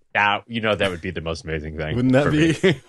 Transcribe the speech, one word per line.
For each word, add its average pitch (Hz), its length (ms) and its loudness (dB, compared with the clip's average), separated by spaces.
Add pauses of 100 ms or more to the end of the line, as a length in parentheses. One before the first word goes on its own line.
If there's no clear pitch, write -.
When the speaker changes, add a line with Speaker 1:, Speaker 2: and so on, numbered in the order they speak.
(140)
Speaker 1:
Yeah, 104 320 2
you 117 140 -6
know, 107 140 2
that 98 160 0
would 85 100 -8
be 92 100 -6
the 82 120 -6
most 80 220 -6
amazing 78 340 -6
thing 80 180 -4
Speaker 2:
Wouldn't 127 160 2
that 143 120 4
Speaker 1:
for 151 80 2
me. 160 200 2
Speaker 2:
be? 180 360 2